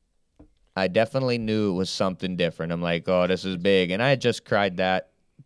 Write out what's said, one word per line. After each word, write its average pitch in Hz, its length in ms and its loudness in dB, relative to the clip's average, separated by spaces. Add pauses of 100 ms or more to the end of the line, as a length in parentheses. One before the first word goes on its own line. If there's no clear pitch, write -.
(760)
I 95 120 0
definitely 120 500 0
knew 107 320 0
it 90 40 0
was 90 160 -2
something 92 460 -2
different. 82 360 -2
I'm 85 100 -4
like, 85 260 -2
"Oh, 90 180 4
this 92 180 0
is 95 120 -4
big." 92 340 4
And 98 120 -2
I 131 80 2
had 131 100 0
just 120 240 -2
cried 101 340 0
that, 92 320 0 (340)